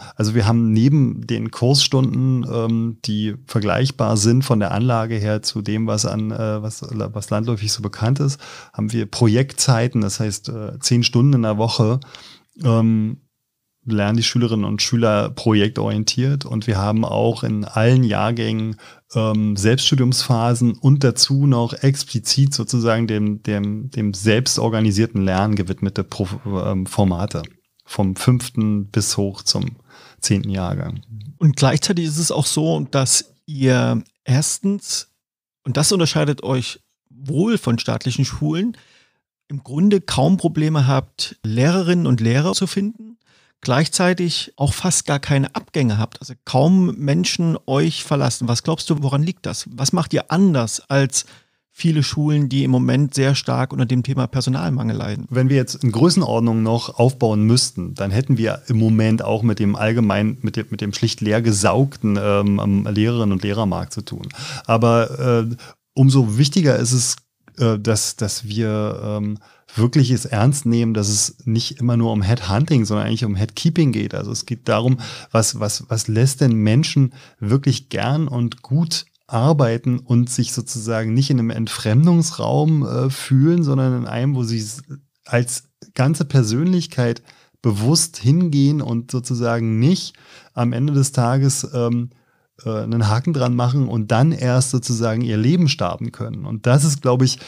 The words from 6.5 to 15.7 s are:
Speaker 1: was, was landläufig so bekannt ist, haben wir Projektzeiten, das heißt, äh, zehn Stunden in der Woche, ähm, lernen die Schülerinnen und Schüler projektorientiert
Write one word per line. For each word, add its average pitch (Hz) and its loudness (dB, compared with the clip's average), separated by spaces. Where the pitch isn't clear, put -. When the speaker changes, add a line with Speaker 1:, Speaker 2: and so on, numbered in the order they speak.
Speaker 1:
was, 107 -10
was 107 -8
landläufig 107 -2
so - -6
bekannt 113 0
ist, 139 -2
haben 107 -4
wir 113 -2
Projektzeiten, 120 2
das 101 -2
heißt, 107 -6
äh, 107 -10
zehn 120 2
Stunden 131 4
in 120 2
der 107 0
Woche, 113 0
ähm, 113 2
lernen 104 2
die 117 0
Schülerinnen 113 0
und 104 -4
Schüler 110 0
projektorientiert 110 0